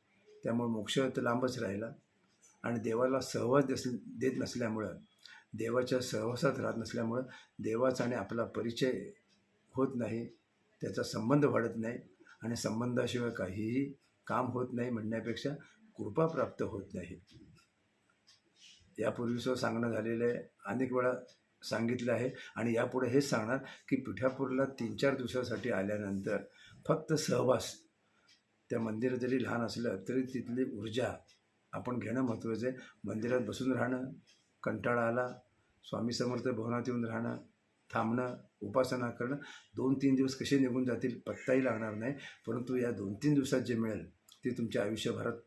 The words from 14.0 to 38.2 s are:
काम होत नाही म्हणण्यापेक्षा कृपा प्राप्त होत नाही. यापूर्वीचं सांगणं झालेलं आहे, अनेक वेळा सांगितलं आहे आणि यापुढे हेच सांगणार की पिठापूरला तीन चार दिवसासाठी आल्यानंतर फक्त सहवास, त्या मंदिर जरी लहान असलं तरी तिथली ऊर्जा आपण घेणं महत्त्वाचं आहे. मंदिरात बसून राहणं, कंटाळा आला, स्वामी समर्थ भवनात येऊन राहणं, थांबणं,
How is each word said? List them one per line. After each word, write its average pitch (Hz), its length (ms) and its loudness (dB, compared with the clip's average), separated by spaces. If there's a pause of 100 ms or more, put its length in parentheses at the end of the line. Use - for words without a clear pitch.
काम 117 180 2
होत 123 280 -2
नाही 120 160 -2
म्हणण्यापेक्षा 113 680 -2 (420)
कृपा 110 300 0
प्राप्त 127 360 -2
होत 98 300 -6
नाही. 85 260 -10 (1800)
यापूर्वीचं 120 560 0
सांगणं 117 360 2
झालेलं 113 340 0
आहे, 120 120 4 (280)
अनेक 123 280 0
वेळा 123 200 4 (480)
सांगितलं 117 520 0
आहे 120 160 2 (260)
आणि 113 200 2
यापुढे 123 340 2
हेच 139 200 4
सांगणार 117 280 2
की - 380 -4
पिठापूरला 127 680 0
तीन 113 300 -4
चार 139 200 4
दिवसासाठी 117 560 -2
आल्यानंतर 101 680 0 (500)
फक्त 156 260 2
सहवास, 123 600 4 (960)
त्या 117 100 0
मंदिर 113 360 0
जरी 123 280 0
लहान 113 180 0
असलं 113 360 -2 (100)
तरी 127 140 0
तिथली 123 560 -2
ऊर्जा 110 340 -2 (600)
आपण 113 260 -2
घेणं 110 220 0
महत्त्वाचं 113 460 0
आहे. 127 80 -2 (300)
मंदिरात 113 360 0
बसून 127 300 -2
राहणं, 127 400 0 (520)
कंटाळा 117 440 2
आला, 123 200 2 (560)
स्वामी 113 300 -2
समर्थ 123 340 0
भवनात 120 400 -2
येऊन 120 180 0
राहणं, 117 320 -2 (560)
थांबणं, 120 420 2 (260)